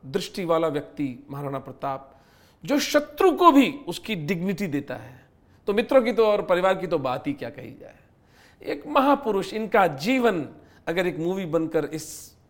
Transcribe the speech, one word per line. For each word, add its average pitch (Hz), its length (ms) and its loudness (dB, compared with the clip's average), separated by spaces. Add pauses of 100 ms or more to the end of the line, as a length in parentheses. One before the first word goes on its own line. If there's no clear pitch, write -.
दृष्टि 180 380 -6
वाला 165 240 2
व्यक्ति 143 600 -6
महाराणा 139 280 -8
प्रताप, 135 500 -10 (560)
जो 262 140 0
शत्रु - 540 2
को 339 200 8
भी 247 360 6
उसकी 214 260 -8
dignity 175 520 -4
देता 139 280 -4
है। 117 300 -16 (420)
तो 202 80 -2
मित्रों 254 280 4
की 226 100 0
तो 220 140 4
और 208 160 2
परिवार 185 320 2
की 185 120 -6
तो 165 120 -2
बात 135 280 -4
ही 143 60 -4
क्या 120 180 -8
कही 120 300 -16
जाए। - 140 -20 (680)
एक - 240 -8
महापुरुष, 269 680 0
इनका 214 320 2
जीवन 175 640 0 (400)
अगर 175 180 0
एक 151 120 -4
movie 180 280 -4
बनकर 160 380 -2
इस, - 520 -12 (140)